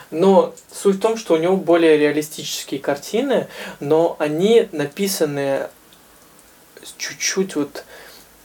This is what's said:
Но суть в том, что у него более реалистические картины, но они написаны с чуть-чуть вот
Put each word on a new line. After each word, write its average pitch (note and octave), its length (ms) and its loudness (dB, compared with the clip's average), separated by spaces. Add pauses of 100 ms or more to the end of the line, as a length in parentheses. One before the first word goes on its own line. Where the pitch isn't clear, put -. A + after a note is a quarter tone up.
(120)
Но F3 420 4 (180)
суть G3 260 0
в - 20 -16
том, A3 180 0
что - 160 -2
у D#3+ 40 6
него F3 200 0
более E3 400 4
реалистические D3 840 -4
картины, G#3 680 -2 (340)
но D#3 380 2
они F3 520 2
написаны C#3+ 960 -4 (1120)
с - 160 -18
чуть-чуть - 600 -6
вот - 260 -6 (600)